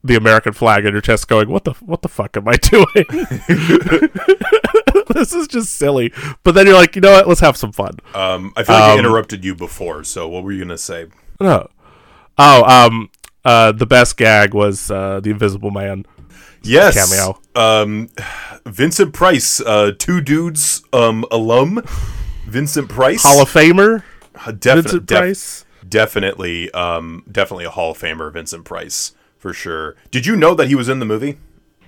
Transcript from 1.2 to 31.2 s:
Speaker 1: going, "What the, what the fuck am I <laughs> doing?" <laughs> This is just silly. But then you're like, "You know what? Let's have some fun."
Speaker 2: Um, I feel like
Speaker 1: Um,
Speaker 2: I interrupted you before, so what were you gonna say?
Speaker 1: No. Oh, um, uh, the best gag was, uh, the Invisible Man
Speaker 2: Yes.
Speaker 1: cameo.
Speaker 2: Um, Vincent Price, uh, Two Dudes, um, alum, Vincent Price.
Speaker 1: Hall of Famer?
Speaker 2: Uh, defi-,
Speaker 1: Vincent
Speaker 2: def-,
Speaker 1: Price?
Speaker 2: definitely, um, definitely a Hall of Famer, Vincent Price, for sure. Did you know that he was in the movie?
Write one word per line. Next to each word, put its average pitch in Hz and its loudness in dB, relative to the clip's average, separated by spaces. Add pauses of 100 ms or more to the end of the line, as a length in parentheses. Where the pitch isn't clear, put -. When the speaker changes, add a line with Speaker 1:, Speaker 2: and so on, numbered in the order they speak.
Speaker 1:
going, 107 0
"What 165 -6
the, 147 -4
what 170 -10
the - -10
fuck - -10
am 104 -6
I 117 2
<laughs> - 4
doing?" 196 0 (100)
<laughs> - -12 (880)
This 269 -2
is 330 -6
just 226 -8
silly. 135 -2 (300)
But 175 2
then 196 6
you're 196 8
like, 180 6
"You 190 -2
know 196 8
what? 196 8
Let's 175 2
have 151 2
some 107 -8
fun." 90 -8 (160)
Speaker 2:
Um, 95 -6
I 117 -4
feel 110 4
like 110 6
Speaker 1:
Um, - -
Speaker 2:
I 107 6
interrupted 110 -2
you 92 -8
before, 85 -12
so 82 -12
what 90 -12
were 98 -10
you 95 -10
gonna 87 -12
say? 85 -14 (340)
Speaker 1:
No. 175 0 (680)
Oh, 143 8
um, 117 4 (340)
uh, 117 4
the 110 -6
best 123 2
gag 107 4
was, 104 -4
uh, 98 -6
the 104 -6
Invisible 104 -4
Man 98 -10 (560)
Speaker 2:
Yes. 170 4
Speaker 1:
cameo. 95 -2 (160)
Speaker 2:
Um, 110 0 (580)
Vincent 147 0
Price, 170 0
uh, 107 0
Two 175 -4
Dudes, 156 -4 (100)
um, 117 0
alum, 120 0 (680)
Vincent 139 -6
Price. 131 0
Speaker 1:
Hall 143 6
of 131 2
Famer? 185 4 (420)
Speaker 2:
Uh, 113 -12
defi-, 123 2
Speaker 1:
Vincent 156 -6
Speaker 2:
def-, 107 2
Speaker 1:
Price? - -6 (220)
Speaker 2:
definitely, 95 -4
um, 85 -8
definitely 95 -6
a 82 -12
Hall 85 -6
of 80 -14
Famer, 80 -12
Vincent 85 -16
Price, 85 -14 (240)
for 92 -14
sure. 78 -12 (160)
Did 127 -4
you 226 -2
know 170 4
that 156 0
he 139 2
was 123 -4
in 131 -4
the 123 -6
movie? 117 -6 (480)